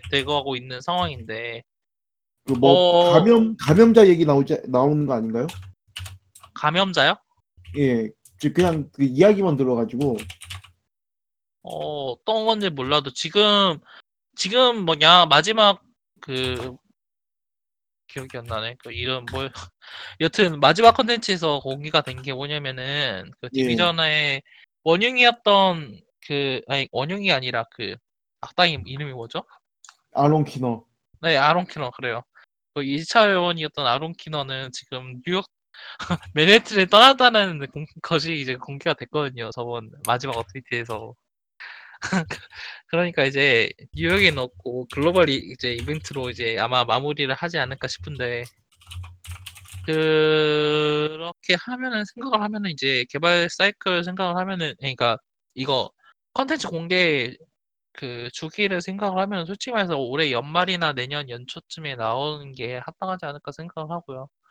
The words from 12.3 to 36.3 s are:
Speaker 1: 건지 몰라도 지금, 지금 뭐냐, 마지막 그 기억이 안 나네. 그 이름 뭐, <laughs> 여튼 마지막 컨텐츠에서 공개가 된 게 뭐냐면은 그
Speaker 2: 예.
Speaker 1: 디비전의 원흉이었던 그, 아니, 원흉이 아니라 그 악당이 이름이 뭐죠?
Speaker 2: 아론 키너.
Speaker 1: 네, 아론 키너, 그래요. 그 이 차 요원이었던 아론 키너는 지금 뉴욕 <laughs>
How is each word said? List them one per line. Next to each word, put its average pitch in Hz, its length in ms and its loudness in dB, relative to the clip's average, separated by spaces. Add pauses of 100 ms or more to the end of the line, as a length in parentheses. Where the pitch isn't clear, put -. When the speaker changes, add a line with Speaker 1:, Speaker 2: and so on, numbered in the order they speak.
Speaker 1:
건지 208 240 2
몰라도 139 420 -2
지금, 202 680 2 (580)
지금 233 480 2
뭐냐, 160 420 6
마지막 202 560 4 (380)
그 127 560 -6 (1400)
기억이 131 260 -12
안 117 60 -12
나네. 117 340 -8
그 123 140 -18
이름 123 380 -6
뭐, 135 220 -6
<laughs> - 200 -18 (480)
여튼 160 400 2
마지막 180 320 8
컨텐츠에서 190 680 -2
공개가 147 420 -4
된 127 200 -14
게 135 120 -8
뭐냐면은 131 960 -6 (100)
그 127 140 -14
Speaker 2:
예. 131 80 0
Speaker 1:
디비전의 151 800 0 (420)
원흉이었던 196 1160 2 (260)
그, 139 420 -2
아니, 135 240 -2
원흉이 185 400 -2
아니라 123 380 -2
그 101 260 -10 (440)
악당이 170 460 0
이름이 139 260 -10
뭐죠? 123 320 -12 (680)
Speaker 2:
아론 147 320 4
키너. 123 400 -6 (380)
Speaker 1:
네, 160 140 2
아론 160 300 2
키너, 135 260 -10
그래요. 117 300 -8 (520)
그 143 80 -4
이 139 220 -4
차 214 280 4
요원이었던 165 540 -2
아론 143 280 -2
키너는 135 580 -10
지금 127 540 -14
뉴욕 180 180 -2 (540)
<laughs> - 360 -6